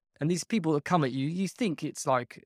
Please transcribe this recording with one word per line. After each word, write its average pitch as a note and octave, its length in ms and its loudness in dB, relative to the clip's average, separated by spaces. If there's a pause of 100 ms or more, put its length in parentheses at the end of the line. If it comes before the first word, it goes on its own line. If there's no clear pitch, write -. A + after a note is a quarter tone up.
(200)
And D3+ 100 2
these F3 140 0
people D#3+ 300 0
that D3 100 0
come F3 200 4
at B2 80 0
you, C3+ 160 -2
you F3+ 200 -2
think F3 340 -2
it's - 240 -6
like, B2+ 400 0